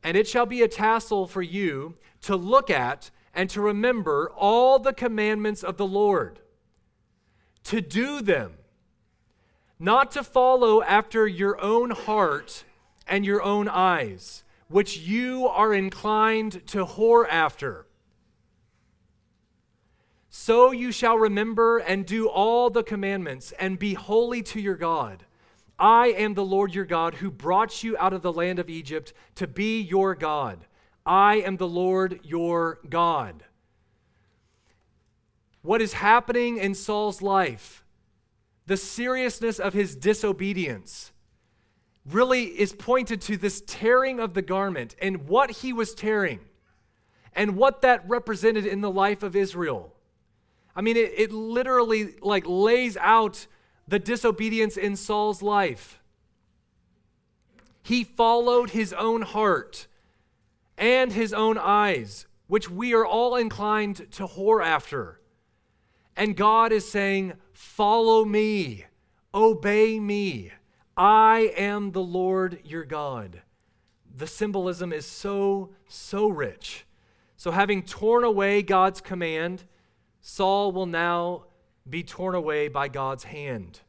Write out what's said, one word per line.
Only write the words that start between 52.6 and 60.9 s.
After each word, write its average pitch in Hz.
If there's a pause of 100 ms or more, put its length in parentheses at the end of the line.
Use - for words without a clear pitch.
out 208 (400)
the 202
disobedience 214
in 202
Saul's 208
life. 196 (1800)
He 240
followed 240
his 202
own 226
heart 196 (920)
and 247